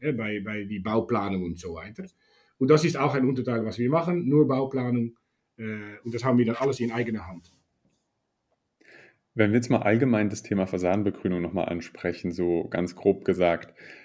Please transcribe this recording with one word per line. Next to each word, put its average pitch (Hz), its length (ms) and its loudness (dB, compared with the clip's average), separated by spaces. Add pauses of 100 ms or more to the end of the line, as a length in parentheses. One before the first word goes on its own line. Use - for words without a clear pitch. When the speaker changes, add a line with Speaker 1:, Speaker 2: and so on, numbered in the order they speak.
Speaker 1:
hè, 147 100 -2
bei, 107 280 -4
bei 104 240 -8
die 101 160 -8
Bauplanung 101 640 -2
und 85 160 -6
so 85 160 -10
weiter. 104 300 -14 (520)
Und 131 120 0
das 156 140 8
ist 170 140 0
auch 135 160 0
ein 131 140 2
Unterteil, 123 360 -2
was 110 140 -6
wir 120 120 0
machen, 165 380 0
nur 143 200 6
Bauplanung, 123 680 -2 (420)
äh, 107 460 -10
und 117 120 -8
das 113 80 -4
haben 127 160 6
wir 113 60 6
dann 117 100 0
alles - 240 0
in 117 120 -2
eigener 110 360 -4
Hand. 87 260 -18 (1800)
Speaker 2:
Wenn 107 160 4
wir 113 60 4
jetzt 120 120 0
mal 110 140 2
allgemein 107 460 4
das - 120 -8
Thema 98 240 0
Fasanenbegrünung 95 760 0
noch 85 120 -4
mal 90 120 0
ansprechen, 87 680 -6
so 85 360 0
ganz 90 280 -4
grob 98 280 2
gesagt, 87 540 2 (280)